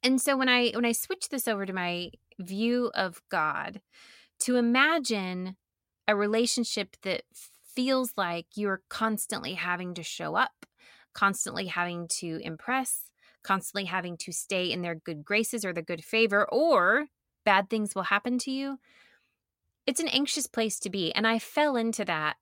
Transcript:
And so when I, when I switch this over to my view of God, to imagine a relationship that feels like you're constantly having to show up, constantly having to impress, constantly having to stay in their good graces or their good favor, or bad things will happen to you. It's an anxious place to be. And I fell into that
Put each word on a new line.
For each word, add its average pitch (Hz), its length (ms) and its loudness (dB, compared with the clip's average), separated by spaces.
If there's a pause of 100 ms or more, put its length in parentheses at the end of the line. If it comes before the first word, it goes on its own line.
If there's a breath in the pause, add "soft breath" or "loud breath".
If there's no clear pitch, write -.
And 254 180 6
so 277 160 2
when 262 140 4
I, 240 200 6
when 233 140 0
I 233 80 4
switch - 380 -4
this 262 180 -2
over 202 160 0
to 190 80 -6
my 175 380 -2 (280)
view 220 560 0
of 185 360 -2
God, 165 500 -2 (600 loud breath)
to 247 160 2
imagine 233 1000 2 (500)
a 214 80 4
relationship 214 880 0
that 190 200 -2 (520)
feels 262 420 2
like 170 380 -2
you're 202 340 -2
constantly 214 680 -4
having 180 400 -4
to 170 80 -10
show 156 320 -6
up, - 320 -2 (480 soft breath)
constantly 196 520 0
having 175 420 -4
to 165 340 -6
impress, 247 680 -4 (320 soft breath)
constantly 196 420 -2
having 175 340 -4
to - 140 -10
stay 180 380 -2
in 180 120 -2
their 170 120 -4
good 156 300 -10
graces 214 400 -2
or 185 80 -2
their 165 100 -4
good 165 220 -6
favor, 214 460 2
or 262 560 4 (380)
bad 196 260 4
things 214 240 -2
will 190 100 -4
happen 247 340 0
to 262 120 -4
you. 269 280 -4 (1080 soft breath)
It's 269 140 0
an 330 80 0
anxious 277 380 0
place 220 340 0
to 196 100 -6
be. 180 220 -2
And 208 140 0
I 226 120 4
fell 294 380 2
into 226 280 0
that 156 380 0